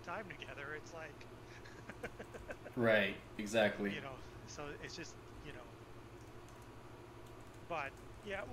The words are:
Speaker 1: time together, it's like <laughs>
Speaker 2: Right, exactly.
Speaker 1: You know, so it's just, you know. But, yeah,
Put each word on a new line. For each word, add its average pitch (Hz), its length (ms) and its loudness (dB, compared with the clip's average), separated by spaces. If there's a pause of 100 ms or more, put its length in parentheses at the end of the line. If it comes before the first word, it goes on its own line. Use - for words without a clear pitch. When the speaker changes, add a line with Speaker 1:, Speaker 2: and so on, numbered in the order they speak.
Speaker 1:
time 190 240 -2
together, 143 460 -6
it's 151 180 -6
like 160 320 -8 (800)
<laughs> - 720 -8
Speaker 2:
Right, 107 400 10 (220)
exactly. 104 560 6
Speaker 1:
You 147 80 -2
know, 135 140 -4 (320)
so - 160 -6 (200)
it's 143 120 -6
just, 165 180 -6 (320)
you 143 80 -8
know. 123 60 -8 (2000)
But, 143 220 0 (340)
yeah, 196 160 0 (120)